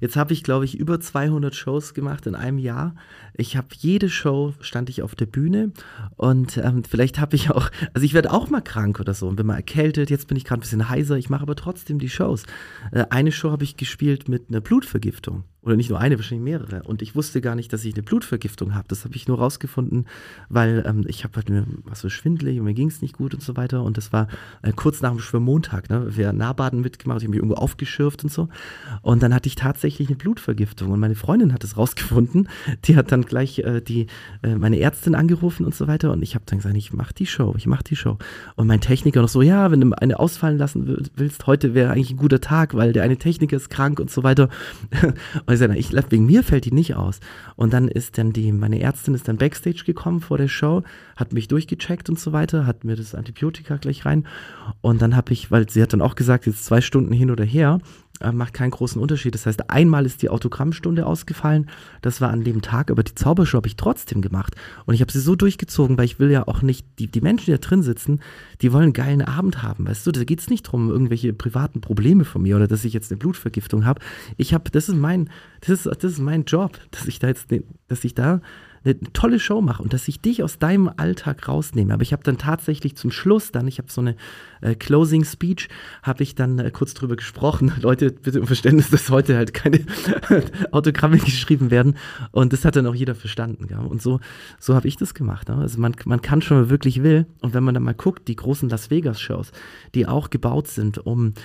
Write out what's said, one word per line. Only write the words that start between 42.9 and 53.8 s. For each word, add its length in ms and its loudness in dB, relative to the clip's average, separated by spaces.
der 100 2
eine 140 4
Techniker 400 0
ist 140 -8
krank“ 280 0
und 120 -4
so 120 -2
weiter. 280 6
<laughs> 100 0
Und 80 4
ich 60 4
sag, 100 6
„Na, 60 0
ich, 160 -2
wegen 160 6
mir 160 8
fällt 220 2
die 80 -6
nicht 240 2
aus.“ 240 -2
Und 160 2
dann 160 4
ist 300 -6
dann 140 2
die, 200 0
meine 280 0
Ärztin 340 0
ist 140 -6
dann 80 0
Backstage 480 -2
gekommen 360 -2
vor 180 -2
der 100 2
Show, 340 0
hat 160 -6
mich 160 -2
durchgecheckt 600 -4
und 100 -2
so 140 -6
weiter, 340 0
hat 180 -2
mir 120 -2
das 180 -10
Antibiotika 600 -6
gleich 280 -4